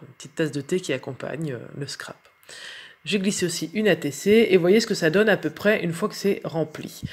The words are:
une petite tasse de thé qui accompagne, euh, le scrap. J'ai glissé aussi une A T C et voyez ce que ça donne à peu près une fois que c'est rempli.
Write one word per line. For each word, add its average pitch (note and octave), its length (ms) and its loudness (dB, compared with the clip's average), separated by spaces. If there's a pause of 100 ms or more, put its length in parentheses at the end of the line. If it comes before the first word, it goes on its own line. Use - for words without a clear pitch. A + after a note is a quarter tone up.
une - 160 -20
petite - 160 -18
tasse D3+ 180 -2
de C#3+ 80 -4
thé F3+ 200 -2
qui E3 120 -6
accompagne, C#3 600 -8
euh, A#2 60 -8 (200)
le C#3+ 80 -8
scrap. - 320 -14 (880)
J'ai F#3+ 140 0
glissé F#3 260 0
aussi E3 260 -4
une G#3+ 160 0
A E3 80 6
T D3 140 -4
C G#3+ 400 4
et F#3+ 80 6
voyez F#3 220 6
ce A3+ 60 -2
que G#3 60 -2
ça E3+ 160 2
donne G3+ 220 4
à F#3 80 4
peu D#3 100 -2
près G#3 340 0
une E3+ 120 -2
fois G#3 160 -2
que - 40 -14
c'est - 300 -2
rempli. - 560 -6 (120)